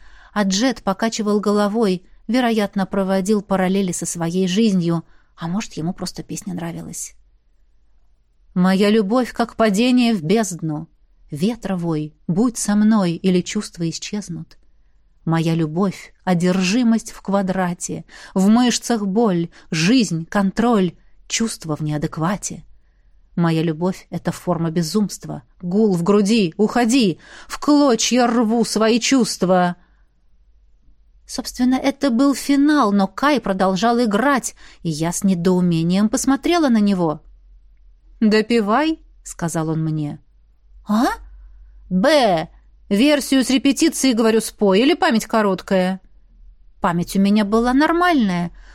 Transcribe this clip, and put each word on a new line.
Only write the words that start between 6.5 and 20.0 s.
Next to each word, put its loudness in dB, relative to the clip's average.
нравилась. -12
«Моя 2
любовь, 0
как -4
падение 2
в -4
бездну. -2
Ветра -4
вой, -4
будь 0
со -2
мной, 2
или 0
чувства -6
исчезнут!» -12
Моя 0
любовь — -4
одержимость 0
в -20
квадрате, -4
в 2
мышцах 2
боль, 0
жизнь, 0